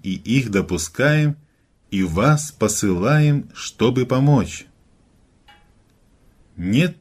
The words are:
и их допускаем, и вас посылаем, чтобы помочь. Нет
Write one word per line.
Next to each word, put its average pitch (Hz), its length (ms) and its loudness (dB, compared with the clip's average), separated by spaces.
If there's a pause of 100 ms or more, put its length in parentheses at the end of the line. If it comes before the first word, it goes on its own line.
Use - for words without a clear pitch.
и 95 100 -6
их 117 380 -2
допускаем, 131 840 0 (540)
и 95 140 0
вас 107 480 0
посылаем, 113 1000 0
чтобы 123 540 -2
помочь. 131 600 0 (1900)
Нет 107 440 0